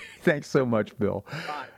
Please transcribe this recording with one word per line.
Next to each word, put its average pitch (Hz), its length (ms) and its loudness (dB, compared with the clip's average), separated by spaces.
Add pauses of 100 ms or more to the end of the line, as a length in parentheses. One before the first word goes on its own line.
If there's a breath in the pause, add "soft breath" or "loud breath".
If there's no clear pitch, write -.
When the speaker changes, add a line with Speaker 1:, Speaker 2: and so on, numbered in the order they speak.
(100)
Speaker 1:
<laughs> - 120 -20
Thanks 147 260 2
so 135 180 4
much, 110 320 0
Bill. 98 320 0
Speaker 2:
Bye, 147 160 -10
Bob. 147 200 -8 (120)